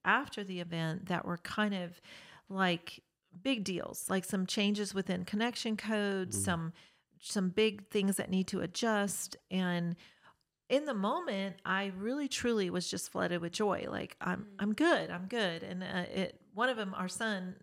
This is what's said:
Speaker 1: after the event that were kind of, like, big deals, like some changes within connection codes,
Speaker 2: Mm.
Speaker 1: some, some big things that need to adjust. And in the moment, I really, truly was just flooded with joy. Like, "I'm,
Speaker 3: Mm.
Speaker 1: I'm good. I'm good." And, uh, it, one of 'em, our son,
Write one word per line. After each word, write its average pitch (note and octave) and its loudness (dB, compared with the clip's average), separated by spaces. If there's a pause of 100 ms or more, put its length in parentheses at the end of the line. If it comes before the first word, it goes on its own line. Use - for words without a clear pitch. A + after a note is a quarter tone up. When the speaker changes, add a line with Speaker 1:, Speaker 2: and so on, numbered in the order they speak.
Speaker 1:
after A3+ 2
the F#3 -6
event E3 -2
that F3 0
were F3 -2
kind G#3 0
of, F3 -6 (500)
like, F#3 0 (380)
big A#3+ 2
deals, - -4
like F#3+ 2
some F#3+ 0
changes G3+ 2
within F#3 0
connection A3+ 0
codes, G3+ 0
Speaker 2:
Mm. G3 0
Speaker 1:
some, E3 0 (460)
some F#3+ 0
big G#3 2
things G3 4
that - -4
need F#3+ 2
to F#3+ -2
adjust. G3+ 0 (140)
And F3 2 (720)
in C#4+ 4
the C#4+ -2
moment, G3+ 0
I F#3+ 0 (100)
really, B3+ -2
truly A3 2
was F3 -2
just - -6
flooded F3 0
with E3+ -4
joy. G3+ 0
Like, - -4
"I'm, F#3 -2
Speaker 3:
Mm. - -18 (120)
Speaker 1:
I'm G#3 2
good. D4 4
I'm F3 -6
good." F#3+ 0
And, F#3 -6
uh, F3+ -2
it, - -2 (140)
one A#3+ 2
of B3 0
'em, G3 -4
our F#3 -4
son, G3 -4